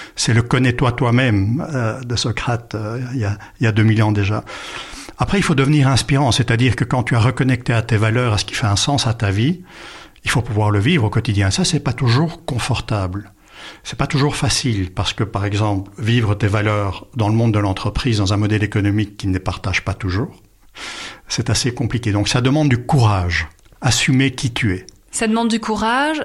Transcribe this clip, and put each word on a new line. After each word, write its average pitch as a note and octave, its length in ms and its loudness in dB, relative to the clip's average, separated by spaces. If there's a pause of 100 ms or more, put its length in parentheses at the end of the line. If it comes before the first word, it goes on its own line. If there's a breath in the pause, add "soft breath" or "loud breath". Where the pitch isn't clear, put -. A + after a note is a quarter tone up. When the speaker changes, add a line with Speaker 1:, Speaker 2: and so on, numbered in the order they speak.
(160 loud breath)
Speaker 1:
c'est - 180 0
le « A#2+ 80 6
connais-toi B2 520 2
toi-même », A#2+ 680 2 (120)
euh, A2+ 260 -2
de A#2+ 140 -6
Socrate, A#2 580 -4
euh, A2 260 -6 (140)
il C3+ 60 -4
y G#2+ 60 -2
a, G2+ 120 -2 (220 loud breath)
il A#2+ 60 2
y - 20 4
a A2+ 40 4
deux G#2+ 120 4
mille A2 180 6
ans G#2+ 100 2
déjà. G#2 320 0 (760 loud breath)
Après, - 180 0
il F#3+ 60 4
faut F3 100 2
devenir C3+ 340 4
inspirant, C3+ 440 2
c'est-à-dire A#2 440 2
que - 80 -2
quand B2+ 200 0
tu B2 120 -2
as A#2 40 4
reconnecté B2 540 2
à A2+ 100 2
tes A2+ 140 0
valeurs, A2+ 360 2
à G#2 60 0
ce - 60 -4
qui - 100 -10
fait - 100 -2
un G2+ 100 2
sens C#3+ 300 0
à A2+ 80 0
ta G#2+ 160 -2
vie, A#2+ 320 0 (640 loud breath)
il - 80 -2
faut - 100 2
pouvoir G#2+ 300 0
le G#2 80 4
vivre C3+ 240 4
au G#2 80 2
quotidien. G2+ 400 2
Ça, F#3 120 0
c'est D#3+ 160 0
pas - 140 -2
toujours C3+ 500 0
confortable. G#2 880 -4 (520 loud breath)
C'est - 140 -12
pas C3+ 80 0
toujours C#3 300 0
facile, G#2 560 -2
parce - 220 -4
que, A#2 100 -2
par G2+ 220 -4
exemple, G2+ 520 -2
vivre A2 380 2
tes A2 100 -2
valeurs G#2 720 0
dans G#2+ 140 0
le G#2+ 40 2
monde A2+ 200 4
de G#2+ 40 2
l'entreprise, G#2 600 0
dans G2+ 160 0
un G2+ 40 0
modèle G#2 260 2
économique G#2 540 0
qui G2+ 100 -6
ne F#2 60 2
les F#2 60 0
partage - 440 -4
pas G2 100 -2
toujours, G2 360 -4 (1000 loud breath)
c'est - 200 -4
assez A2+ 240 0
compliqué. - 380 -2
Donc, G2+ 160 0
ça B2+ 140 0
demande D3 260 2
du A#2+ 180 0
courage, F#2 600 2 (340)
assumer C3 500 2
qui C3 200 -4
tu G#2 220 -2
es. F2+ 120 -8 (240)
Speaker 2:
Ça - 180 -4
demande A3+ 200 2
du A3+ 120 0
courage, A#3 640 -2